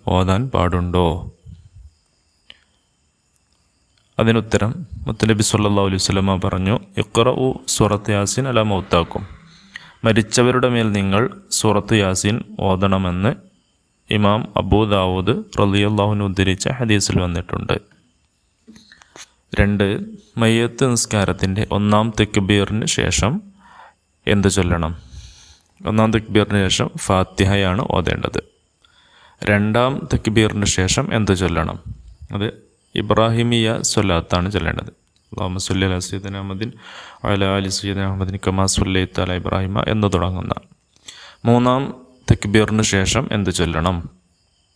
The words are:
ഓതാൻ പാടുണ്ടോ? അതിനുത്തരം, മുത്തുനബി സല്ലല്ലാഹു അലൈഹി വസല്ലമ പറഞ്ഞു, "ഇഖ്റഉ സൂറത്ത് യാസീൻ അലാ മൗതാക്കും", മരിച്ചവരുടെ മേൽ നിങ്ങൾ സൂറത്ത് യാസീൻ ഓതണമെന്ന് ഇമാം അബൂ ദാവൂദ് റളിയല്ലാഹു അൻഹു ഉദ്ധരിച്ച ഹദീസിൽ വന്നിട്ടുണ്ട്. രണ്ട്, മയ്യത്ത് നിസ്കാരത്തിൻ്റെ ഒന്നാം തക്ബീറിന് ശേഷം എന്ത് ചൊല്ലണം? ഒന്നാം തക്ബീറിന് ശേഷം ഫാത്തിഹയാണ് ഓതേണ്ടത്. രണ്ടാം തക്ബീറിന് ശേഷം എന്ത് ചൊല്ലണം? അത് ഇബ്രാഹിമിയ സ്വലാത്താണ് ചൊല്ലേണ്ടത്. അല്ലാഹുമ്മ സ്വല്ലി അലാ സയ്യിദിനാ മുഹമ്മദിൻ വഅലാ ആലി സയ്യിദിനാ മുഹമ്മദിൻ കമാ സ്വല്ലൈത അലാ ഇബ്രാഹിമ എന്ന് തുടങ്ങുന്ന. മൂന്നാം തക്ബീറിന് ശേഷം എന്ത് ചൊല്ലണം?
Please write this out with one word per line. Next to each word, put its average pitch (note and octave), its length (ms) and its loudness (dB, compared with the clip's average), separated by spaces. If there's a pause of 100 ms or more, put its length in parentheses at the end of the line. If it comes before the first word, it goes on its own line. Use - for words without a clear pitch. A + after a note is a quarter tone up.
ഓതാൻ F#2 400 2
പാടുണ്ടോ? F2 840 0 (2750)
അതിനുത്തരം, A2+ 680 0 (200)
മുത്തുനബി A2 360 2
സല്ലല്ലാഹു G2+ 440 2
അലൈഹി F#2+ 160 0
വസല്ലമ G2 340 0
പറഞ്ഞു, F#2+ 440 -2 (180)
"ഇഖ്റഉ B2 540 0 (160)
സൂറത്ത് G#2 420 0
യാസീൻ G#2 380 -2
അലാ A#2 140 2
മൗതാക്കും", F#2+ 640 -2 (760)
മരിച്ചവരുടെ A#2+ 640 2
മേൽ A#2 240 0
നിങ്ങൾ G2 380 0 (200)
സൂറത്ത് G#2 440 0
യാസീൻ G2+ 460 0 (200)
ഓതണമെന്ന് F#2+ 760 0 (760)
ഇമാം G#2 460 2
അബൂ G2 280 2
ദാവൂദ് G2 600 0 (160)
റളിയല്ലാഹു G#2 520 2
അൻഹു G#2 120 -2
ഉദ്ധരിച്ച F#2+ 440 0
ഹദീസിൽ G#2+ 520 0
വന്നിട്ടുണ്ട്. - 600 -4 (1800)
രണ്ട്, G2+ 400 2 (380)
മയ്യത്ത് A#2 520 2
നിസ്കാരത്തിൻ്റെ F#2+ 800 0
ഒന്നാം G#2 500 2
തക്ബീറിന് G#2 680 0
ശേഷം C#3 560 0 (840)
എന്ത് G2+ 220 4
ചൊല്ലണം? F2 580 -2 (800)
ഒന്നാം A2 260 2
തക്ബീറിന് G#2 560 2
ശേഷം - 280 -2
ഫാത്തിഹയാണ് F#2+ 920 0
ഓതേണ്ടത്. - 540 -2 (1000)
രണ്ടാം G#2+ 720 2
തക്ബീറിന് G#2+ 500 0
ശേഷം F#2+ 500 0
എന്ത് G2 240 2
ചൊല്ലണം? F2 400 -2 (540)
അത് G2+ 200 0 (420)
ഇബ്രാഹിമിയ A2+ 880 2
സ്വലാത്താണ് F2+ 680 0
ചൊല്ലേണ്ടത്. E2+ 380 -4 (420)
അല്ലാഹുമ്മ F#2 260 -6
സ്വല്ലി F#2+ 280 -2
അലാ F#2 120 -2
സയ്യിദിനാ G2 420 -8
മുഹമ്മദിൻ G2 320 -8 (520)
വഅലാ G2 220 0
ആലി G2 220 0
സയ്യിദിനാ G2 380 -4
മുഹമ്മദിൻ F#2+ 320 -4 (100)
കമാ F#2+ 180 2
സ്വല്ലൈത F#2 540 0
അലാ F2+ 140 -2
ഇബ്രാഹിമ F#2+ 540 -2
എന്ന് G#2 260 0
തുടങ്ങുന്ന. F2+ 400 -2 (880)
മൂന്നാം B2 500 2 (380)
തക്ബീറിന് G#2+ 500 2
ശേഷം G2 500 0
എന്ത് G2 180 0
ചൊല്ലണം? E2+ 600 -2 (640)